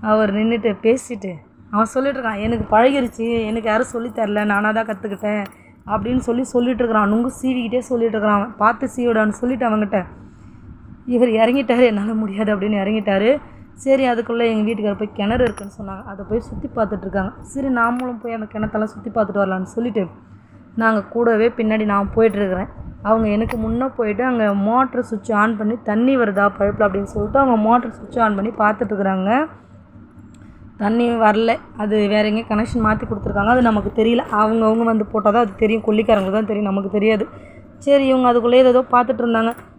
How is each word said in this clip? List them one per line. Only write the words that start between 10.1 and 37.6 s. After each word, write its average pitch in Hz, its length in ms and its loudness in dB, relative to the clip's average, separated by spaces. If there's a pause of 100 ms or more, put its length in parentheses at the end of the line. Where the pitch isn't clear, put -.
இவர் 247 220 2
இறங்கிட்டாரு, 233 560 2
"என்னால 214 300 2
முடியாது," 214 420 -2
அப்படின்னு 202 180 -2
இறங்கிட்டாரு. 208 680 0 (320)
சரி, 269 360 2
அதுக்குள்ள 233 360 -2
எங்க 220 260 0
வீட்டுக்காரர் 208 260 -2
போய் 208 160 -6
கிணறு 226 300 0
இருக்குன்னு 202 380 -4
சொன்னாங்க. 196 220 -12
அதை 202 260 -14
போய் 220 100 -2
சுத்தி - 280 -10
பார்த்துட்டு 208 320 -4
இருக்காங்க. 190 420 -4
சரி, 269 260 -6
நாமளும் 240 540 -2
போய் 233 120 -8
அந்த 214 180 -8
கிணத்தெல்லாம் 214 320 -4
சுத்தி 214 260 -8
பார்த்துட்டு 202 280 -2
வரலான்னு 190 240 0
சொல்லிட்டு, 214 460 -4 (680)
நாங்க 220 280 2
கூடவே 233 460 2
பின்னாடி 220 360 0
நான் 202 280 0
போயிட்டு 220 240 4
இருக்கிறேன். 190 300 -2 (340)
அவங்க 220 260 2
எனக்கு 220 300 0
முன்ன 233 380 -2
போயிட்டு, 214 280 -2
அங்க 226 300 2
மோட்டர் 240 500 0
சுவிட்ச் 220 280 -6
ஆன் 214 260 2
பண்ணி, 220 260 -2
"தண்ணி 240 340 2
வருதா 202 320 2 (100)
பைப்பில்?" 208 260 2
அப்படின்னு 202 180 -2
சொல்லிட்டு, 208 360 -2
அவங்க 254 180 4
மோட்டர் 233 340 2
சுவிட்ச் - 280 -8
ஆன் 214 160 2
பண்ணி 202 140 -2
பார்த்துட்டு 214 380 0
இருக்கிறாங்க. 196 600 0 (1300)
தண்ணி 233 320 0
வரல. 226 480 4 (200)
அது 214 300 0
வேற 214 220 2
எங்கேயும் 220 180 -2
கனெக்ஷன் 220 400 0
மாத்தி 214 160 2
கொடுத்துருக்காங்க. 202 420 -4
அது 247 160 4
நமக்கு 214 420 2
தெரியல. 233 280 2
அவங்கவங்க 220 520 2
வந்து 220 220 0
போட்டால் 208 280 0
தான் 240 100 4
அது 196 120 -4
தெரியும். 220 260 0
கொல்லிக்காரங்களுக்கு 214 500 2
தான் 214 140 0
தெரியும், 208 220 -2
நமக்கு 196 220 -2
தெரியாது. 214 380 0 (500)